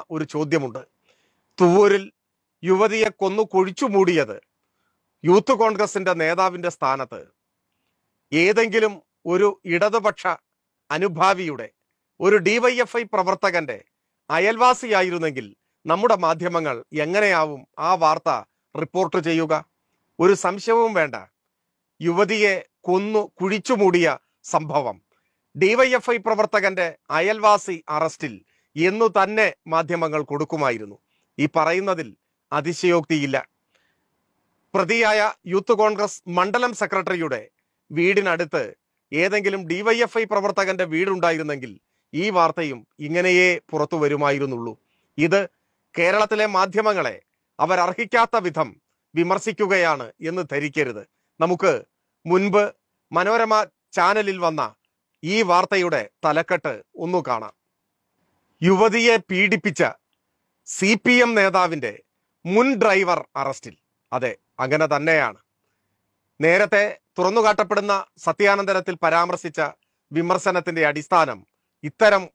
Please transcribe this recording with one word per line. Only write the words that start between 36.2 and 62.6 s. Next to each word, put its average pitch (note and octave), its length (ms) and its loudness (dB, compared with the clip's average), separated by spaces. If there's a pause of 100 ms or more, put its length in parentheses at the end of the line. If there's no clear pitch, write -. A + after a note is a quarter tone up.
മണ്ഡലം A3 380 0
സെക്രട്ടറിയുടെ F3 640 -4 (500)
വീടിനടുത്ത് E3+ 720 0 (500)
ഏതെങ്കിലും G3 580 -2
ഡി F3 160 -4
വൈ A3+ 180 4
എഫ് A#3 160 -4
ഐ A3+ 100 -2
പ്രവർത്തകന്റെ G3 640 -2
വീടുണ്ടായിരുന്നെങ്കിൽ D#3+ 800 -2 (400)
ഈ D#3 180 -4
വാർത്തയും D#3+ 500 0 (260)
ഇങ്ങനെയേ F3+ 440 2 (200)
പുറത്തു D3+ 260 -4
വരുമായിരുന്നുള്ളൂ. C#3+ 800 -2 (440)
ഇത് E3 220 2 (540)
കേരളത്തിലെ G#3 520 0 (100)
മാധ്യമങ്ങളെ F#3+ 600 0 (420)
അവരർഹിക്കാത്ത F#3 800 0 (100)
വിധം D#3 240 -4 (440)
വിമർശിക്കുകയാണ് F3 920 0 (220)
എന്ന് F3+ 140 -6 (100)
ധരിക്കരുത്. C#3 520 -4 (360)
നമുക്ക് F3 320 2 (540)
മുൻപ് G3 380 2 (480)
മനോരമ A3 420 2 (420)
ചാനലിൽ G3 420 2
വന്ന D#3+ 240 -2 (600)
ഈ F3+ 200 -4
വാർത്തയുടെ F3+ 580 2 (240)
തലക്കെട്ട് D#3+ 480 -2 (320)
ഒന്നു F3 220 -2
കാണാം. A2+ 280 -6 (1080)
യുവതിയെ A3 520 4 (160)
പീഡിപ്പിച്ച F#3+ 520 -2 (880)
സി - 260 -2
പി B3 280 0
എം A#3+ 120 2
നേതാവിന്റെ F3+ 560 0 (540)
മുൻ G#3 300 2